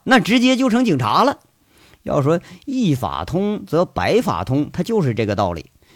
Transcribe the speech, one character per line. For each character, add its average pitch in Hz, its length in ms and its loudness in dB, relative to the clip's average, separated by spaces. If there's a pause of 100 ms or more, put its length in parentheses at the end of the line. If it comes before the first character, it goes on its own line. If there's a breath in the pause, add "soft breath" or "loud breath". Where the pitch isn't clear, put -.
那 254 160 4
直 202 200 2
接 254 160 4
就 254 140 0
成 240 160 2
警 160 140 2
察 120 240 2
了。 269 160 0 (640 soft breath)
要 143 180 0
说 160 180 2 (260 loud breath)
一 254 280 0
法 87 320 -4
通 196 400 -4
则 170 200 0
百 139 360 0
法 104 220 -4
通， 135 280 -2
他 175 120 -6
就 220 180 0
是 127 140 0
这 110 100 -2
个 104 100 -2
道 95 160 0
理。 85 200 -10 (240 soft breath)